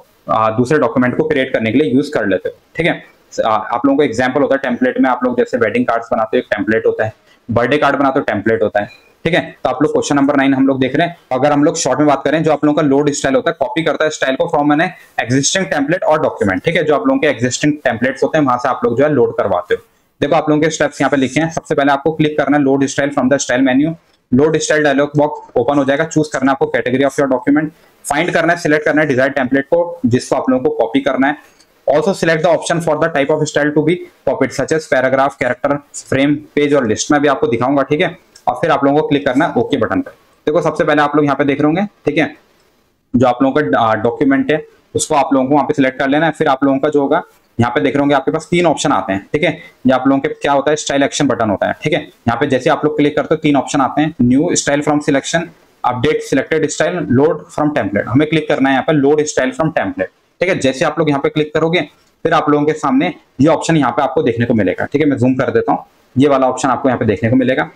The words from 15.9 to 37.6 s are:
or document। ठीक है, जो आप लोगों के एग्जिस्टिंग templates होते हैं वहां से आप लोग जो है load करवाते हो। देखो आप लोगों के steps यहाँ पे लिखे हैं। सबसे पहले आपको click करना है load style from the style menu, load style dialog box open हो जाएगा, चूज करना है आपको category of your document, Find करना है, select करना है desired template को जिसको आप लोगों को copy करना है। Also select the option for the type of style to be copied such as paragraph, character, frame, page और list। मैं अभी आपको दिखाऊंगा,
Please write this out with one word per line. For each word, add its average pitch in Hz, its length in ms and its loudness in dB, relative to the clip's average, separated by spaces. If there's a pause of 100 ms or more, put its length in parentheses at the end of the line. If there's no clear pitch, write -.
or 156 100 4
document। 104 440 -2
ठीक 170 120 0
है, 170 80 0
जो 151 100 2
आप 135 120 -2
लोगों 135 140 0
के 156 60 0
एग्जिस्टिंग 127 460 0 (120)
templates 123 380 -2
होते 151 160 0
हैं 147 60 2
वहां 123 140 0
से 135 100 -4
आप 120 160 -2
लोग 120 140 0
जो 139 60 4
है 156 80 2
load 117 240 2
करवाते 95 380 -2
हो। - 60 -8 (400)
देखो 143 160 0
आप 151 120 0
लोगों 151 140 2
के 160 80 2
steps 151 300 -2
यहाँ 135 100 0
पे 147 60 0
लिखे 131 240 0
हैं। 165 100 -2
सबसे - 240 -6
पहले 143 180 2
आपको 147 200 -2
click 151 260 0
करना 143 180 0
है 147 80 2
load 135 220 2
style 143 280 -2
from 127 180 0
the 135 80 2
style 131 260 0
menu, 139 260 2 (400)
load 156 280 4
style 151 260 0
dialog 143 320 0
box 147 380 -2
open 143 220 2
हो 139 60 2
जाएगा, 143 200 0
चूज 156 240 -2
करना 135 240 0
है 131 40 0
आपको 151 200 -2
category 127 340 0
of - 100 -8
your 139 120 2
document, 143 360 0 (360)
Find 160 280 -2
करना 170 200 2
है, 170 60 0
select 156 260 0
करना 151 180 2
है 156 60 0
desired 135 260 2
template 135 320 0
को - 400 0
जिसको 127 300 0
आप 127 140 -2
लोगों 127 200 0
को - 60 -6
copy 123 240 0
करना 135 260 -2
है। 147 100 -2 (500)
Also 165 280 2
select 165 320 0
the 170 80 4
option 165 320 -2
for 151 160 0
the 165 140 0
type 143 200 0
of 151 120 -2
style 147 280 0
to 151 120 2
be 175 100 0 (300)
copied 131 280 -2
such 131 220 -2
as 156 160 -8
paragraph, 131 480 0
character, 135 360 -2 (280)
frame, 139 280 2 (220)
page 147 200 2
और 127 100 2
list। 107 260 -2
मैं 147 60 4
अभी 143 100 2
आपको 131 180 0
दिखाऊंगा, 123 360 0